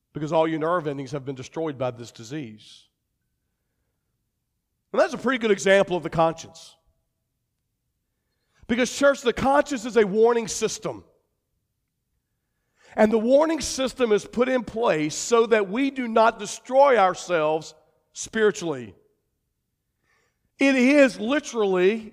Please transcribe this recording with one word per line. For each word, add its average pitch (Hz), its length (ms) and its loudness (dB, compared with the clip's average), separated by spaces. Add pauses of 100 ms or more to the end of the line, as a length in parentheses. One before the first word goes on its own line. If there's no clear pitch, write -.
(120)
because 151 180 -8
all 160 160 2
your 160 120 -2
nerve 160 280 -2
endings 139 260 -8
have 135 120 -8
been 135 120 -10
destroyed 151 420 -8
by 127 120 -4
this 117 200 -14
disease. 113 760 -16 (2000)
And 220 80 0
that's 330 140 0
a 196 40 -6
pretty 247 200 -2
good 220 140 2
example 190 440 2
of 165 60 -4
the 151 80 -8
conscience. 160 640 -4 (1900)
Because, 240 280 -2
church, 277 280 2
the 233 100 0
conscience 269 540 0
is 220 100 -2
a 220 100 6
warning 226 420 2
system. 147 540 -6 (1900)
And 220 160 4
the 226 60 2
warning 277 420 2
system 247 500 -2
is 202 140 2
put 247 240 -2
in 254 160 -2
place 160 500 -2
so 233 320 0
that 214 240 0
we 277 220 -4
do 262 160 -8
not 220 320 2
destroy 254 580 2
ourselves 165 760 0 (380)
spiritually. 160 840 -4 (1600)
It 277 160 4
is 262 440 4
literally, 214 960 0